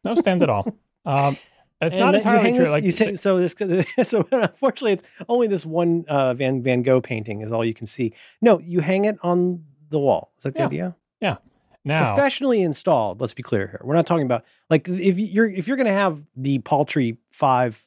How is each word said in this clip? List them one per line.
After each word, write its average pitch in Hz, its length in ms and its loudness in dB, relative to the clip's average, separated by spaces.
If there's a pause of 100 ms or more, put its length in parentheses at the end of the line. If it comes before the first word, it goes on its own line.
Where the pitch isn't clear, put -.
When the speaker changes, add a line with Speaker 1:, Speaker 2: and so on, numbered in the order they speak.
Speaker 1:
No 220 100 -4
stand 190 280 2
at 135 80 2
all. 101 160 -2
Speaker 2:
<laughs> 220 100 -8 (300)
Speaker 1:
Um, 139 280 2 (460)
it's 165 140 -2
Speaker 2:
And 190 60 -2
Speaker 1:
not 190 120 6
Speaker 2:
then - 0 -
you 202 60 4
Speaker 1:
entirely 214 240 4
Speaker 2:
hang 233 140 2
Speaker 1:
true. 254 80 4
Speaker 2:
this, - 80 2
Speaker 1:
Like, 247 120 2
Speaker 2:
you 175 80 2
say, 202 240 0
so 190 220 0
this, 180 160 0 (480)
<laughs> - 60 0
so 208 220 0
unfortunately, 240 640 0
it's 180 100 -2 (280)
only 240 160 2
this 190 180 -2
one, 170 440 0
uh, 135 260 2
Van, 131 280 -2
Van 123 200 0
Gogh 127 180 4
painting 107 400 -8
is 107 100 -10
all 113 140 -2
you 113 80 -2
can 110 140 -12
see. 117 260 -4 (300)
No, 220 180 6
you 170 200 -2
hang 190 260 0
it 214 160 -2
on 175 420 0 (240)
the 151 100 -2
wall. 127 380 0
Is - 80 -20
that 135 100 -6
the 320 60 -6
Speaker 1:
Yeah. - 60 2
Speaker 2:
idea? 170 300 -6 (260)
Speaker 1:
Yeah. 175 140 -2 (500)
Now 139 280 0
Speaker 2:
Professionally 269 460 0
installed, 131 600 0
let's 120 100 -6
be 127 100 -14
clear 98 240 -2
here. - 160 -14
We're 139 120 -4
not 165 100 4
talking 165 220 0
about, 120 180 -2 (240)
like, 160 220 2
if 180 280 0
you're, 208 300 0
if 185 180 -8
you're 262 120 -4
gonna 240 120 0
have 190 320 -2 (140)
the 135 220 -2
paltry 123 580 -2 (160)
five 127 540 0